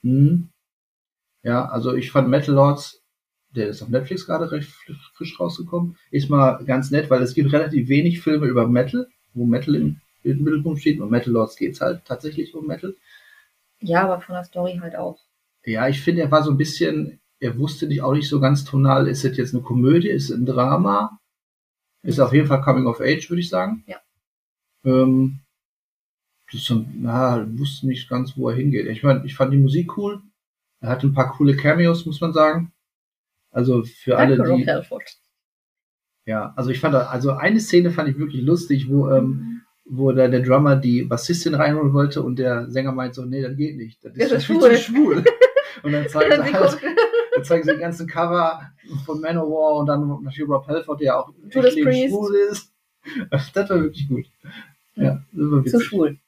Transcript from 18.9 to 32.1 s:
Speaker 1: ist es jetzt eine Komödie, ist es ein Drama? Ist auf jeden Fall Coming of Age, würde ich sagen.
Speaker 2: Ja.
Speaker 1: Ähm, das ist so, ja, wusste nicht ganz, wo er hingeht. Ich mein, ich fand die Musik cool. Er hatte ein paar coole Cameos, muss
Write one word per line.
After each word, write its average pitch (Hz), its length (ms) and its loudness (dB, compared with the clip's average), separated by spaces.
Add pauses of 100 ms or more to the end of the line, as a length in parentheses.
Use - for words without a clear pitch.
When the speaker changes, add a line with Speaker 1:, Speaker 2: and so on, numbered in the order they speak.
Speaker 1:
ist - 180 -4
es 127 120 -2
jetzt 131 180 -4
eine 120 80 -2
Komödie, 139 460 2
ist - 220 -4
es - 60 -4
ein 120 100 -2
Drama? 170 720 0 (840)
Ist 139 180 -2
auf 117 140 4
jeden 147 140 6
Fall 139 140 2
Coming 131 240 2
of 117 140 -2
Age, 156 300 -2
würde 175 100 -2
ich 175 80 -6
sagen. 190 380 -4
Speaker 2:
Ja. 185 100 -18 (880)
Speaker 1:
Ähm, 131 560 2 (1120)
das 113 80 -10
ist - 60 -10
so, 113 180 0 (180)
ja, 120 440 0 (120)
wusste 139 280 -6
nicht 127 240 -6
ganz, 127 260 -6
wo 123 140 -2
er 120 60 -4
hingeht. 131 300 -2
Ich 113 160 -8
mein, 139 220 2
ich - 100 -10
fand - 180 0
die 139 60 4
Musik 143 380 2
cool. 202 260 -6 (580)
Er 117 100 -6
hatte 139 160 -2
ein 139 80 2
paar 131 180 0
coole 143 240 4
Cameos, 170 480 2
muss 151 160 -8